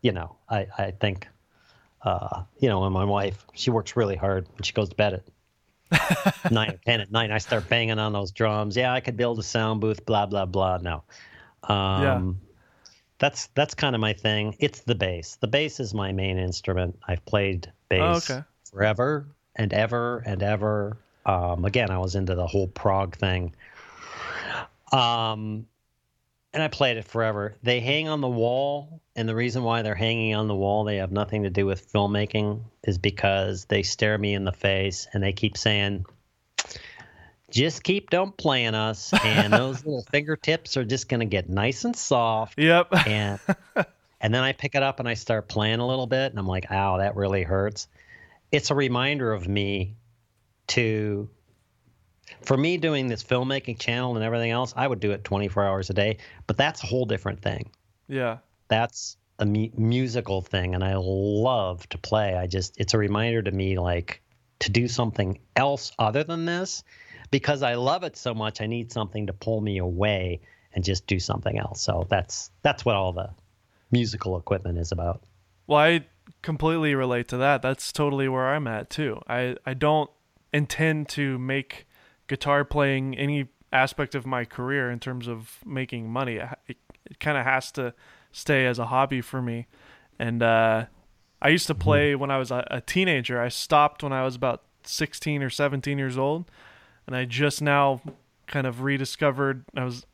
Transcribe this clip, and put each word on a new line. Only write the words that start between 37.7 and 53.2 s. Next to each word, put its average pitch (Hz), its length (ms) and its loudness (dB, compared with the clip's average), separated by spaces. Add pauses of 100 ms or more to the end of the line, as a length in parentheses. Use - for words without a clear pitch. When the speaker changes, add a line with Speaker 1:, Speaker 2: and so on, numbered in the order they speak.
Speaker 1:
keep 196 260 0
don't 190 280 2
playing 123 380 2
us, 110 360 -2 (120)
and 110 280 4
those 127 320 2
Speaker 2:
<laughs> - 20 -8
Speaker 1:
little 135 260 -4
fingertips 151 680 0
are 127 80 0
just 123 240 -4
gonna 117 160 0
get 92 240 0
nice 104 340 0
and 240 120 -2
soft." 113 600 0
Speaker 2:
Yep. 170 300 6 (100)
<laughs> 147 100 4
Speaker 1:
And, 104 320 0 (840)
and 110 120 2
then 127 100 4
I 131 100 0
pick - 220 -6
it 139 60 2
up 135 180 0
and 120 100 -2
I 117 60 0
start 110 340 -2
playing 110 300 2
a 123 80 0
little 131 200 -2
bit, 131 240 0
and 104 80 -6
I'm 98 80 -2
like, 92 240 -4
"Ow, 98 280 2
that 101 180 0
really 98 260 0
hurts." 95 440 -2 (640)
It's 147 200 0
a 143 40 2
reminder 131 580 0
of 90 140 -4
me 98 480 -2 (720)
to, 107 600 0 (1120)
for - 160 2
me 165 200 2
doing 147 300 0
this 113 160 -4